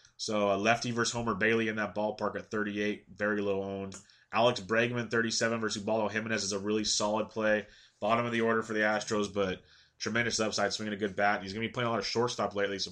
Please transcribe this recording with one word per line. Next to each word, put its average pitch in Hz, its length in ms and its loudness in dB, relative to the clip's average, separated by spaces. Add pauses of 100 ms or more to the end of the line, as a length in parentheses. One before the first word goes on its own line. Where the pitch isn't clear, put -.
(180)
So 104 340 2
a 98 40 4
lefty 117 360 2
versus 117 220 0
Homer 117 220 -2
Bailey 113 320 2
in 110 80 -4
that 104 180 -4
ballpark 104 440 -2
at - 120 -10
thirty-eight, 104 560 -2 (100)
very 104 260 0
low 98 200 0
owned. 98 340 -6 (360)
Alex 120 300 4
Bregman, 113 500 0
thirty-seven, 113 480 0
versus 107 220 -2
Ubaldo 110 260 0
Jimenez 110 360 -2
is 98 100 -4
a 101 60 -2
really 107 260 0
solid 107 440 0
play. 107 380 2 (320)
Bottom 117 260 2
of 117 60 -4
the 117 100 0
order 113 220 2
for 113 100 -8
the 107 60 0
Astros, 107 520 0
but 95 300 -2 (380)
tremendous 113 400 0
upside, 101 340 0
swinging 107 220 -6
a - 20 -4
good 98 180 -2
bat. 101 280 2
He's 95 100 -8
gonna 113 140 -4
be 110 40 -10
playing 120 160 -2
a 117 40 0
lot 113 80 0
of 98 80 -4
shortstop 113 480 0
lately, 98 240 0
so 92 120 -6